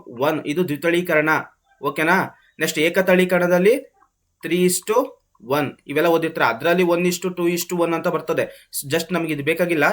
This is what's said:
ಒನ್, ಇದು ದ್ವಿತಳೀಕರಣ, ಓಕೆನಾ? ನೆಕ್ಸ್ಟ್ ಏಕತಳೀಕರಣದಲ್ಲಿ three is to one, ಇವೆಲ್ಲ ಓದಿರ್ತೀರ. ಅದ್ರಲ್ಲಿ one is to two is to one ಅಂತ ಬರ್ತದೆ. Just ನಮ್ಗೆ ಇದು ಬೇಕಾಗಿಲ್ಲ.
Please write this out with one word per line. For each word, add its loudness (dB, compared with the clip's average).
ಒನ್, 0
ಇದು -2
ದ್ವಿತಳೀಕರಣ, 0
ಓಕೆನಾ? 0
ನೆಕ್ಸ್ಟ್ -2
ಏಕತಳೀಕರಣದಲ್ಲಿ 2
three 2
is -2
to 2
one, -2
ಇವೆಲ್ಲ 0
ಓದಿರ್ತೀರ. 0
ಅದ್ರಲ್ಲಿ 2
one 2
is 0
to -6
two -4
is -4
to 0
one 0
ಅಂತ -4
ಬರ್ತದೆ. -4
Just -4
ನಮ್ಗೆ -2
ಇದು -6
ಬೇಕಾಗಿಲ್ಲ. 0